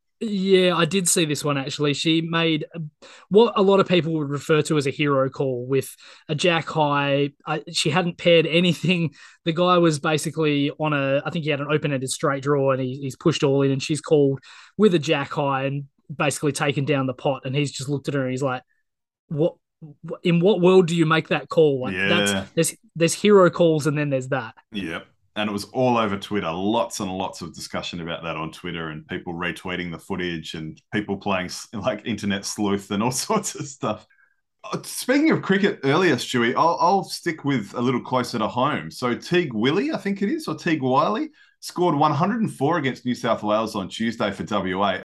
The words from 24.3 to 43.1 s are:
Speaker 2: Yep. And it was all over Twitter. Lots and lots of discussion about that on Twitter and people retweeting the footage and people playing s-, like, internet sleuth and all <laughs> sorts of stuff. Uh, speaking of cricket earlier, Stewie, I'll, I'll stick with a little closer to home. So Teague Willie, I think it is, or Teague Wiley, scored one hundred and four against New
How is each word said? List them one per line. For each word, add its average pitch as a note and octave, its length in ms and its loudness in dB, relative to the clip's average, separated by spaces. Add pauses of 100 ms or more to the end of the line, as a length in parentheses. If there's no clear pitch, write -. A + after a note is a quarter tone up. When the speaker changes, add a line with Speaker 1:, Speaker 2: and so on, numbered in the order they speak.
Speaker 2:
Yep. F#2 360 -8 (300)
And G#2+ 120 -2
it - 20 -4
was G2+ 140 -4
all B2+ 320 0
over G#2 180 0
Twitter. G2 340 -4
Lots G2+ 520 -2
and F#2+ 100 -4
lots F#2 300 -6
of E2+ 120 -12
discussion F2 460 -10
about E2 240 -8
that E2 140 -8
on D#2+ 160 -8
Twitter E2+ 340 -10
and D#2 180 -12
people F2+ 280 -10
retweeting F2 580 -6
the D#2+ 80 -12
footage F2 540 -6
and D#2+ 280 -12 (120)
people G2+ 240 -4
playing F#2+ 300 -4
s-, - 260 -14
like, G#2+ 320 -4
internet G2+ 400 -4
sleuth G2+ 460 -2
and G2+ 120 0
all B2 80 0
<laughs> - 0 -
sorts - 420 -2
of C#3 140 -12
stuff. - 400 -8 (560)
Uh, - 200 -8
speaking D4 480 0
of D3 100 2
cricket G3 420 0
earlier, D3+ 320 4
Stewie, B2 400 0
I'll, D#3+ 240 2
I'll F3+ 240 2
stick - 400 -8
with B2+ 300 -2
a B2 80 -6
little A#2+ 180 0
closer B2 400 -4
to G#2+ 80 0
home. G#2+ 420 -2
So B2 240 -4
Teague E3+ 400 -2
Willie, D#3 380 0
I - 60 -2
think G3 240 -4
it G3+ 80 0
is, D#4 180 -4
or D#3 80 -6
Teague D#3 260 -2
Wiley, E3 500 0 (280)
scored E3+ 360 0
one D3+ 160 4
hundred G3 300 0
and D#3+ 120 -2
four D3+ 240 0
against C3+ 280 -4
New B2 100 0